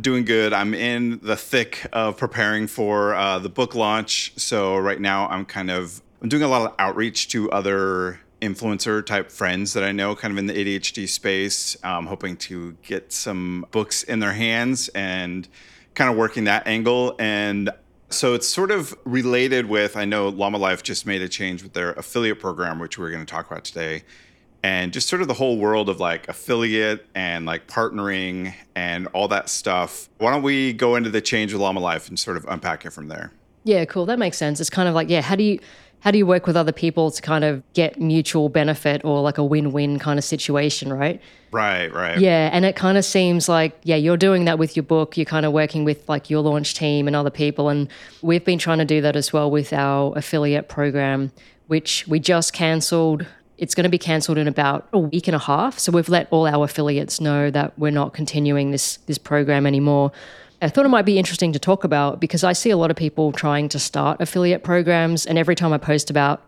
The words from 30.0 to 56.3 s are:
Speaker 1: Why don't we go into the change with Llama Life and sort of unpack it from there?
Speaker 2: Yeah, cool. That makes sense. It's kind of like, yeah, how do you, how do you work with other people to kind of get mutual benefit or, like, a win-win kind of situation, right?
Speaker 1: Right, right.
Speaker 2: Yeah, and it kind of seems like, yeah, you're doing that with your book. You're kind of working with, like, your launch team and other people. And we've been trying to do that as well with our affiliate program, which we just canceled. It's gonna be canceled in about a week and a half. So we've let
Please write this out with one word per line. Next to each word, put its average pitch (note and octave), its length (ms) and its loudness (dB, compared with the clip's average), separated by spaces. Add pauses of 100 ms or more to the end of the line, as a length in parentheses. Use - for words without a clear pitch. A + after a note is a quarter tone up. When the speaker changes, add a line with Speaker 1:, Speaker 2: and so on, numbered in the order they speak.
Speaker 1:
Why A2+ 120 2
don't C#3 140 0
we C3+ 280 0
go A#2+ 220 2
into A#2 160 0
the G#2+ 100 0
change G#2+ 320 -2
with G2+ 80 -4
Llama F#2+ 200 0
Life E2+ 280 -4
and - 80 -12
sort F2+ 200 -4
of D#2+ 80 -8
unpack E2 400 -6
it D#2+ 60 -14
from D2+ 180 -14
there? D#2+ 240 -12 (320)
Speaker 2:
Yeah, F#3+ 220 4
cool. F3 200 -4
That A#3+ 140 -2
makes F3+ 160 -2
sense. D3 240 -2
It's D#3+ 100 -4
kind F3+ 180 2
of E3 60 2
like, D#3+ 160 0
yeah, E3+ 100 4
how C#3+ 140 -2
do G3 80 2
you, G#3 160 2 (400)
how G#3 140 2
do G#3+ 60 6
you G3 80 6
work F3+ 200 4
with E3 100 2
other D#3+ 140 4
people D#3+ 400 0
to - 100 -8
kind D3+ 220 0
of D3 300 0
get E3 280 0
mutual D#3 480 2
benefit D3 560 0
or, C#3+ 160 2
like, C#3+ 160 0
a D3 60 0
win-win C#3+ 560 0
kind D3 180 0
of C#3+ 80 0
situation, C#3+ 680 -2
right? C#3 280 -2 (300)
Speaker 1:
Right, G2 420 0
right. F2 280 0
Speaker 2:
Yeah, E3 320 6
and F3+ 120 4
it F#3+ 120 2
kind F#3+ 200 2
of F#3+ 80 4
seems F3 440 2
like, D#3+ 340 2
yeah, E3 140 2
you're D#3+ 200 4
doing F#3 280 4
that E3 160 2
with D#3+ 160 0
your D#3 80 0
book. D#3+ 320 2
You're D#3+ 80 0
kind D#3 200 0
of D3+ 80 2
working D3+ 300 2
with, D3+ 260 0
like, D3+ 220 -4
your D3+ 100 2
launch D3 340 0
team D3 340 0
and D3 80 0
other C#3+ 140 0
people. D3 380 0
And C#3+ 200 0 (340)
we've E3+ 220 2
been F3+ 160 2
trying E3 180 2
to D#3+ 60 2
do D3+ 160 4
that D3 160 2
as C#3+ 160 0
well D3 180 2
with D3 220 0
our C#3 440 2
affiliate D3 520 0
program, C#3 640 0 (340)
which - 400 -2
we D#3+ 140 2
just E3+ 320 2
canceled. D#3+ 760 2 (320)
It's - 180 -4
gonna F3+ 120 4
be F3 100 4
canceled D#3+ 400 0
in D3+ 100 2
about C#3+ 440 0
a G#3 60 4
week E3 300 0
and D#3+ 80 2
a - 20 -2
half. E3+ 400 0
So - 140 0
we've E3+ 160 4
let F3 240 4